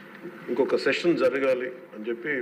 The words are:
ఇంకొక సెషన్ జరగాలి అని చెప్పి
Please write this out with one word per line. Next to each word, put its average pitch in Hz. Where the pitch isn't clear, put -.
ఇంకొక 123
సెషన్ -
జరగాలి 127
అని 113
చెప్పి 117